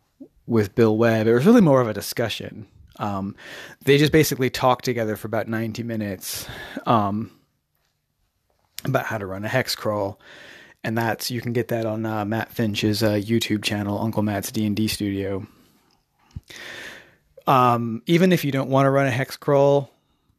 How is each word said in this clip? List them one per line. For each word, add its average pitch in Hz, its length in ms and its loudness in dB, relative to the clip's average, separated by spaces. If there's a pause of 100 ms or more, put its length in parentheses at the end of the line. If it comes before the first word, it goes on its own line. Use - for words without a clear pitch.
(460)
with 110 300 0
Bill 110 220 4
Webb. 113 300 2
It 113 60 6
was 123 120 4
really 233 160 8
more 143 180 6
of 123 80 2
a 107 60 -4
discussion. 104 720 -8 (320)
Um, 101 360 -6 (500)
they 139 120 6
just 147 140 4
basically 135 400 2
talked - 340 0
together 110 300 -2
for - 100 -14
about 107 220 -4
ninety 113 340 -6
minutes, 110 640 -8 (400)
um, 104 460 0 (1500)
about 127 200 -2
how 113 120 -6
to 101 80 -6
run 95 180 -10
a 107 40 -6
hex 120 280 -2
crawl. 101 440 -4 (640)
And 113 140 -2
that's, 117 340 -2
you 120 100 -6
can 120 120 -6
get 113 160 -2
that 113 160 -2
on, 110 200 -4
uh, 110 200 -2
Matt 107 260 -4
Finch's, 104 500 0
uh, 107 120 2
YouTube 107 500 0
channel, 104 360 -2
Uncle 107 240 -2
Matt's 101 280 -4
D 110 140 -2
and 104 100 -2
D 107 120 0
Studio. 98 600 -4 (2000)
Um, 120 580 2
even 170 260 4
if 170 120 2
you 143 80 -2
don't 135 180 -4
wanna 135 220 4
run 139 160 2
a 131 40 -2
hex 127 260 -6
crawl, 143 540 4 (480)